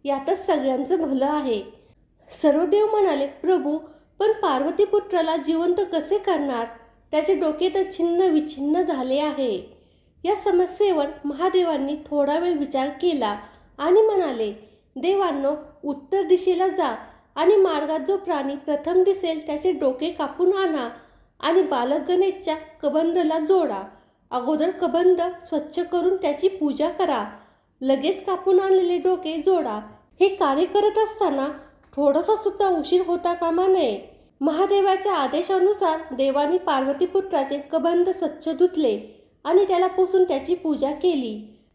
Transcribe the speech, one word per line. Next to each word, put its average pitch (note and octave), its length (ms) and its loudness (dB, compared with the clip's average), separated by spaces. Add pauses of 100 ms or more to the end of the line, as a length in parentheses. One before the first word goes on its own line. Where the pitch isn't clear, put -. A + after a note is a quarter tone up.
यातच C#4 420 -2
सगळ्यांचं C4+ 520 0
भलं C4+ 280 0
आहे." C4+ 360 -2 (680)
सर्व D#4 360 2
देव G#4 200 2
म्हणाले, F#4 420 0
"प्रभू, D4+ 500 -2 (420)
पण G#4+ 120 2
पार्वती E4+ 540 0
पुत्राला G4 500 0
जिवंत E4 460 0 (120)
कसे D#4+ 240 -2
करणार? C#4+ 480 -2 (460)
त्याचे D#4 240 2
डोके D#4 400 0
तर F#4+ 60 2 (160)
छिन्न E4+ 240 2
विछिन्न D4+ 600 0
झाले C4+ 380 -2
आहे." C4 580 -4 (480)
या G4 100 2
समस्येवर F4+ 680 2 (200)
महादेवांनी D4+ 720 0 (120)
थोडा D4 320 0
वेळ F4 140 0
विचार C#4 360 -2
केला C#4 480 -2 (400)
आणि F4+ 240 4
म्हणाले, D4 520 0 (420)
"देवांनो, D#4 560 0 (320)
उत्तर D4 400 -2
दिशेला F#4 440 2
जा D#4 280 -2 (400)
आणि F4+ 200 4
मार्गात D#4 440 2
जो F#4+ 180 -2
प्राणी C#4+ 380 -4
प्रथम D#4 480 0
दिसेल E4+ 420 -2
त्याचे D4+ 260 -2
डोके D4 400 -2
कापून F4+ 420 0
आणा D#4 360 -2 (500)
आणि E4+ 220 2
बालक C#4+ 480 -2
गणेशच्या F#4 460 0 (260)
कबंधला D#4+ 580 0
जोडा. D4+ 480 0 (440)
अगोदर D4+ 380 0
कबंध F4 520 2
स्वच्छ E4+ 580 -6
करून F4 360 0
त्याची D#4+ 320 0
पूजा D4+ 420 0
करा, C#4 360 -2 (560)
लगेच C#4 440 0
कापून F#4+ 340 2
आणलेले F#4+ 380 2
डोके F4 480 -2
जोडा." C#4+ 360 0 (380)
हे F#4+ 80 6
कार्य E4 380 2
करत G#4 320 2
असताना F4+ 500 0 (480)
थोडासा D4 400 2
सुद्धा G4+ 320 0
उशीर F4 400 2
होता F4 260 -2
कामा E4+ 340 0
नये. D4 460 0 (280)
महादेवाच्या F#4+ 720 2
आदेशानुसार F4+ 840 0 (140)
देवानी C#4+ 440 0
पार्वतीपुत्राचे C#4+ 1120 -2
कबंध F4 380 2
स्वच्छ D#4+ 400 -4
धुतले D#4 760 0 (180)
आणि F4+ 220 6
त्याला F#4 220 2
पुसून F#4 360 2
त्याची E4 320 0
पूजा D4 360 -2
केली. B3 680 -4 (160)